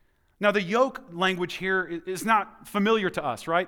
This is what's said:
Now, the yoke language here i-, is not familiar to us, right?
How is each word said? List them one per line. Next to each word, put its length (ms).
Now, 120
the 100
yoke 400
language 440
here 360
i-, 180
is 140
not 440
familiar 420
to 140
us, 240
right? 200